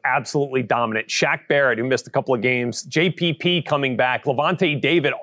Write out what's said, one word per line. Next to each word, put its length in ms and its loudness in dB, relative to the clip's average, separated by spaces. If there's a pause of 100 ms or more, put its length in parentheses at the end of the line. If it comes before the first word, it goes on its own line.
absolutely 600 0
dominant. 440 0
Shaq 400 -2
Barrett, 300 2
who 80 -2
missed 220 0
a 20 -18
couple 260 0
of 60 -2
games, 420 -2
J 260 0
P 240 -2
P 280 -2
coming 340 -2
back, 300 0
Levante 500 0
David, 480 2